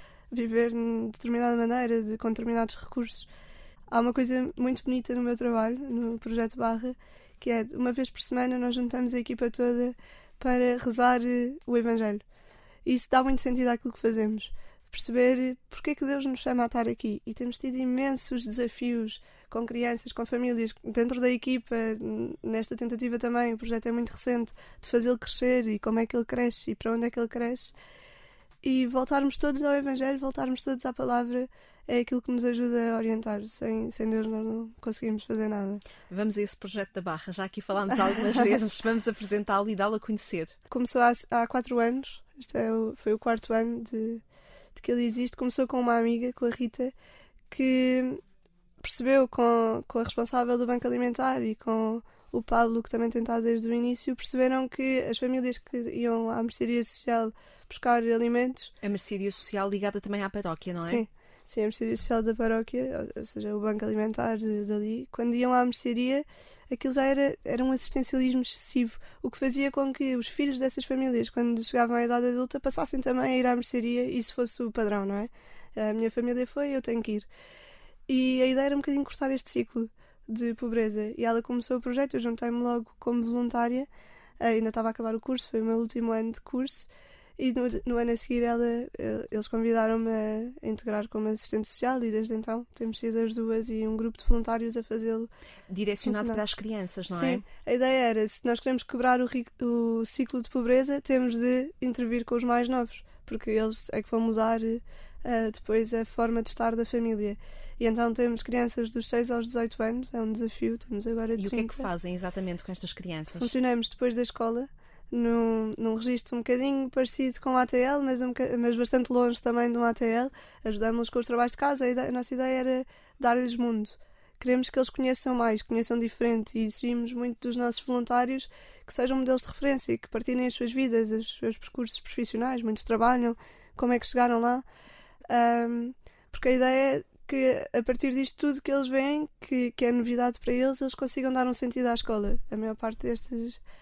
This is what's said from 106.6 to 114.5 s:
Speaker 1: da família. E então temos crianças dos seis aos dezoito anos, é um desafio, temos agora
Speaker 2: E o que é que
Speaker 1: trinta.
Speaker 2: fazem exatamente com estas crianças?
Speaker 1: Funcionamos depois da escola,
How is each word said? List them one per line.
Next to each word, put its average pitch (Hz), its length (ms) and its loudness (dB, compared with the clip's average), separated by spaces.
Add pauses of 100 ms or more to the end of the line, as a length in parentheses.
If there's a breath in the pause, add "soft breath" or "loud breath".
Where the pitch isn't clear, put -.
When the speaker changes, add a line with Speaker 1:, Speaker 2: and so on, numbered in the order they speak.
Speaker 1:
da 226 100 0
família. 220 500 0 (440 loud breath)
E 233 80 2
então 233 260 2
temos 233 300 0
crianças 233 480 0
dos 226 180 -4
seis 240 220 0
aos 233 160 -2
dezoito 233 340 -4
anos, 240 320 -2
é 233 80 -2
um 220 100 -2
desafio, 226 460 -2
temos 214 300 -6
agora 226 260 -2
Speaker 2:
E 202 140 -2
o - 20 -4
que 247 60 -2
é 226 80 0
que 226 60 -4
Speaker 1:
trinta. - 40 -10
Speaker 2:
fazem 180 400 -4
exatamente 180 500 -6
com - 80 -10
estas 180 220 -8
crianças? 170 460 -8
Speaker 1:
Funcionamos 240 500 0
depois 247 240 -2
da 247 80 0
escola, 233 480 -4 (420 soft breath)